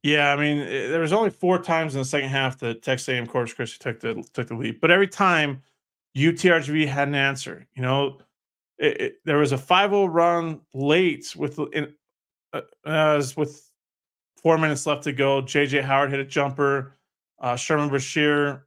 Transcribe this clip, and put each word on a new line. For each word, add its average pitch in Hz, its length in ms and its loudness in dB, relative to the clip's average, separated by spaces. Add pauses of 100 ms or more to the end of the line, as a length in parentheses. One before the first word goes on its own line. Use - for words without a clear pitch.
Yeah, 147 300 2
I - 40 2
mean, 147 240 0
i-, 120 260 -4
there 165 140 -2
was 156 100 -2
only 208 180 2
four 180 300 0
times 160 360 -2
in 135 60 -4
the 131 40 -4
second 135 240 -2
half 131 300 -2
that 117 220 -6
Texas 131 280 -4
A 131 40 0
and 120 80 -2
M 113 60 -8
Corpus 117 260 -4
Christi - 260 -8
took 117 200 -8
the, 113 240 -6 (100)
took 123 140 -6
the 120 80 -8
lead, - 240 -6
but 165 120 4
every 196 160 4
time 156 540 0 (520)
U 151 180 4
T 180 180 2
R 165 100 6
G 147 120 -6
V 156 140 2
had 139 220 -2
an 143 80 -2
answer. 135 580 -2
You 131 80 -8
know, 135 380 0 (580)
it, - 240 0
it, - 140 -4 (100)
there 151 120 2
was 139 140 2
a 135 60 0
five 190 340 2
oh 202 140 2
run 170 560 0 (120)
late 147 640 0
with, 143 240 -6 (140)
in, 147 200 -6 (600)
uh, 151 80 -8 (240)
as 151 500 2
with - 340 -6 (720)
four 160 160 4
minutes 151 280 0
left 143 180 -2
to 147 80 -4
go. 139 300 2
J 143 240 0
J 139 160 0
Howard 139 300 2
hit 139 100 -4
a 135 40 -6
jumper. 139 720 -2 (440)
Uh, 123 180 -2
Sherman 147 320 0
Bashir 143 760 0